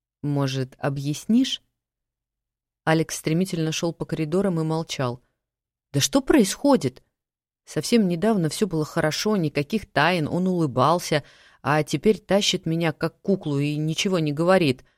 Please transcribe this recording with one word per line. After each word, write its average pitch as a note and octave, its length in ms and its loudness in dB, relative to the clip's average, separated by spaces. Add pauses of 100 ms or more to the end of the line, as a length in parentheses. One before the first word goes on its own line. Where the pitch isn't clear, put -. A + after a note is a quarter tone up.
(220)
«Может, C3+ 560 -2
объяснишь?» C#3+ 840 -2 (1200)
Алекс D#3+ 320 0
стремительно D#3+ 560 -2
шел E3+ 200 -2
по - 120 -10
коридорам E3 560 -2
и D#3+ 40 -2
молчал. D#3 560 -4 (720)
«Да C#3+ 80 0
что - 200 2
происходит?» C4+ 840 2 (600)
Совсем G#3 440 0
недавно F3 400 0
все - 180 -2
было D#3 180 -2
хорошо, D#3 520 -2
никаких D3+ 540 -4
тайн, D#3+ 360 2
он F3+ 220 -2
улыбался, D#3 720 0 (400)
а D3 220 0
теперь F#3+ 340 0
тащит F#3+ 480 -2
меня E3 260 0
как - 280 -6
куклу F#3 400 -2
и D3 160 -2
ничего D#3+ 420 -2
не D#3 140 0
говорит. E3 520 2 (140)